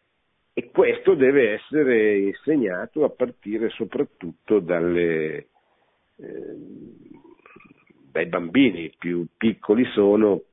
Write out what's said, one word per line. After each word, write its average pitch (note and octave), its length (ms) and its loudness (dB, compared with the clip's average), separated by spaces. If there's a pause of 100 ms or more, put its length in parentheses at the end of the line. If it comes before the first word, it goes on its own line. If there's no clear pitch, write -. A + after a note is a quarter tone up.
(540)
e - 180 -8
questo F3+ 440 2
deve C3+ 380 4
essere A2+ 640 2
insegnato G#2+ 880 -2
a C#3 40 2
partire A2 600 -6
soprattutto G#2+ 880 -4
dalle, E2+ 880 -2 (680)
eh, - 380 -16 (1600)
dai E2 140 -2
bambini. F2 720 0
Più E2+ 280 -4 (120)
piccoli A2+ 560 0
sono, G2+ 480 4 (120)